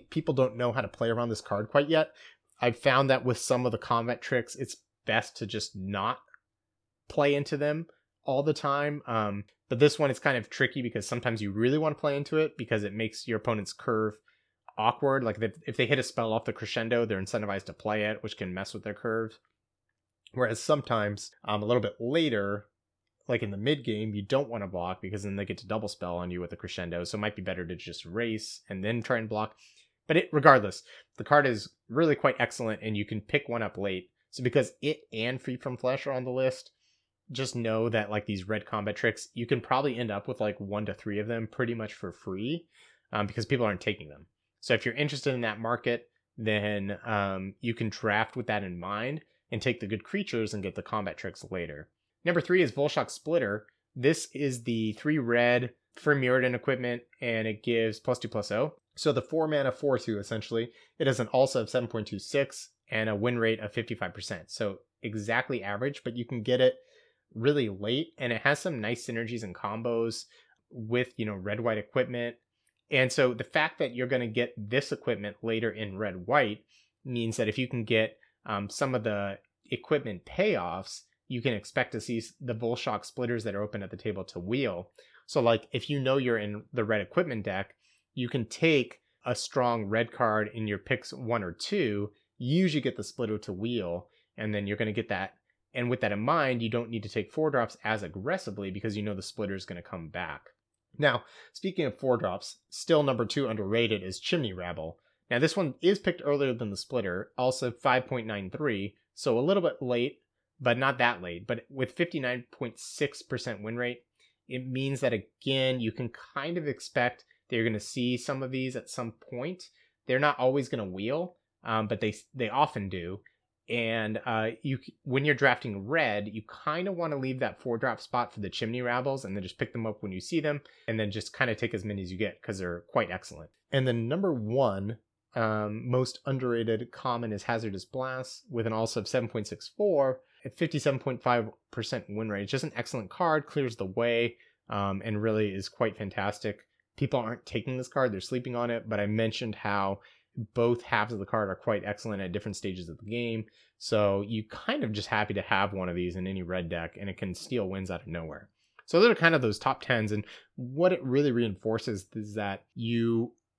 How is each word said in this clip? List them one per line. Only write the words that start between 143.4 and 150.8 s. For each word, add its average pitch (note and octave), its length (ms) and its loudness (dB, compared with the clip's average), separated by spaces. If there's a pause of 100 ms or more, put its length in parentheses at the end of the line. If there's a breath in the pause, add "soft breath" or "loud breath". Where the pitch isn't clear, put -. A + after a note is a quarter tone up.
clears B2+ 300 -2
the G2 100 -4
way, A#2 500 2 (320 soft breath)
um, G2 360 0
and G#2 180 -2
really G#2+ 320 2
is G2 140 -6
quite - 280 0
fantastic. G#2 680 -4 (320)
People C3+ 220 0
aren't A2+ 260 -6
taking B2+ 320 -4
this B2+ 100 -6
card, B2+ 240 2
they're F#2+ 80 -4
sleeping B2+ 360 -4
on A#2+ 140 0
it, A#2 180 -4
but A2 120 0
I G2+ 60 2
mentioned A2 480 0
how G2 460 0 (540 soft breath)
both A#2+ 280 4